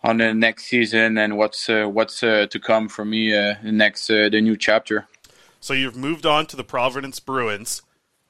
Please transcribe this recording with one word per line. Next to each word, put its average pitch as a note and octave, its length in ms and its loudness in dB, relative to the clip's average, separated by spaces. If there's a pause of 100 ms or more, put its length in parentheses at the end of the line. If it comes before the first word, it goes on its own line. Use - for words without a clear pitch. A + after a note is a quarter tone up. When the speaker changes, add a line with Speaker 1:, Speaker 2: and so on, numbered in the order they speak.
Speaker 1:
on A2+ 180 2
the A2+ 140 2
next A2+ 340 0
season A2+ 500 2
and G#2+ 200 0
what's, G#2+ 300 -2
uh, G#2+ 200 2
what's, A2 360 -2
uh, G#2+ 260 4
to G#2+ 100 -8
come A2 280 0
for G#2+ 160 -10
me, G#2+ 320 0
uh, G#2 260 0
the A2 120 -4
next, G#2+ 360 0
uh, G#2+ 200 4
the G#2+ 100 2
new A2 160 2
chapter. G#2+ 520 0 (520)
Speaker 2:
So - 140 -8
you've C3 240 -4
moved C#3+ 280 -6
on D3+ 220 2
to - 80 -18
the C3 80 -10
Providence C3 560 -4
Bruins. A2+ 640 -4 (480)